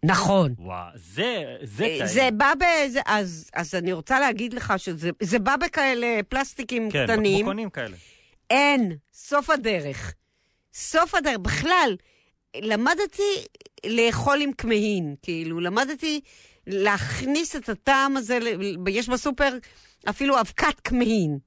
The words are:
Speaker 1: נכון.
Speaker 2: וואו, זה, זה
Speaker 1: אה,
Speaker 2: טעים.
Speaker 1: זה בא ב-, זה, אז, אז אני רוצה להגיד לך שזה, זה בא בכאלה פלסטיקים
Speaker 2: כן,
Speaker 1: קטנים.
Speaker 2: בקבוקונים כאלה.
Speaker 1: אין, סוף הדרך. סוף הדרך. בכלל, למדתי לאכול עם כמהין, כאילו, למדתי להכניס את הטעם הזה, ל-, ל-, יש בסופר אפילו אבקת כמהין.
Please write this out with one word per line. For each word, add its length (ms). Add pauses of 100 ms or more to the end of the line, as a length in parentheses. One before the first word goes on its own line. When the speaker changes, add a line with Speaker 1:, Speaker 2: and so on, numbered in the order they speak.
Speaker 1:
נכון. 560
Speaker 2:
וואו, 360
זה, 680
זה 220
Speaker 1:
אה, 40
Speaker 2:
טעים. 180
Speaker 1:
זה 260
בא 260
ב-, 300
זה, 180
אז, 480
אז 200
אני 180
רוצה 280
להגיד 340
לך 220
שזה, 340 (100)
זה 180
בא 180
בכאלה 720
פלסטיקים 640
Speaker 2:
כן, 140
Speaker 1:
קטנים. 320
Speaker 2:
בקבוקונים 340
כאלה. 260 (540)
Speaker 1:
אין, 460 (160)
סוף 380
הדרך. 640 (600)
סוף 400
הדרך. 240
בכלל, 580 (600)
למדתי 680 (640)
לאכול 540
עם 120
כמהין, 720
כאילו, 380
למדתי 600 (460)
להכניס 880
את 120
הטעם 480
הזה, 220
ל-, 240
ל-, 260
יש 200
בסופר 420 (580)
אפילו 320
אבקת 440
כמהין. 640